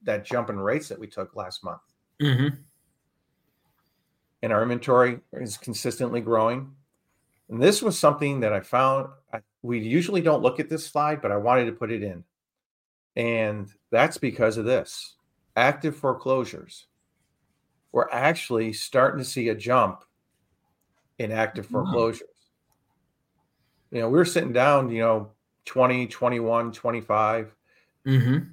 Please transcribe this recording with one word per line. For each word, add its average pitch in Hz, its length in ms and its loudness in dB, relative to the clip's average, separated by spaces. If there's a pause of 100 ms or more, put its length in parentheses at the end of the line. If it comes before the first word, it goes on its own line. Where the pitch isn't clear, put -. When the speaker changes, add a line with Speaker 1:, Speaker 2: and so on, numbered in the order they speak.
Speaker 1:
that 104 220 -4
jump 120 240 -4
in 104 100 -8
rates 120 300 -2
that - 100 -12
we 107 100 -14
took - 260 -12
last 92 300 -12
month. 87 160 -12 (420)
Speaker 2:
Mm-hmm. 139 340 2 (1900)
Speaker 1:
And 113 100 0
our 110 100 4
inventory 123 580 2 (120)
is 110 240 -10
consistently 120 640 -4
growing. 113 520 0 (760)
And 113 140 -2
this 202 200 4
was 226 160 -2
something 143 420 2
that 110 120 2
I 101 80 0
found, 135 480 0 (240)
I, 110 80 -10 (220)
we 120 180 -4
usually 170 400 0
don't 156 220 2
look 127 180 2
at 151 80 -6
this 156 180 -8
slide, 151 340 -2
but 101 120 -2
I 101 40 0
wanted 120 300 2
to 113 60 -4
put 113 180 -8
it 110 120 -6
in. 90 220 -10 (920)
And 110 520 -4 (220)
that's 131 280 2
because 113 380 0
of 113 80 -4
this. - 520 -4 (400)
Active 143 400 0
foreclosures. - 920 -4 (1080)
We're 120 180 2
actually 120 640 0
starting 135 460 0
to 131 60 -6
see 120 240 -4
a 107 60 0
jump 107 500 0 (1120)
in 110 140 -4
active 110 380 -4
Speaker 2:
Wow. 104 140 -2
Speaker 1:
foreclosures. 117 440 -2 (1600)
You 123 100 -6
know, 113 80 -2
we 127 80 4
were 175 80 8
sitting 165 280 -2
down, 131 380 4
you 113 100 -4
know, 110 320 0 (320)
twenty, 127 420 2
twenty-one, 117 640 0
twenty-five. 110 800 -2 (540)
Speaker 2:
Mm-hmm. 135 460 2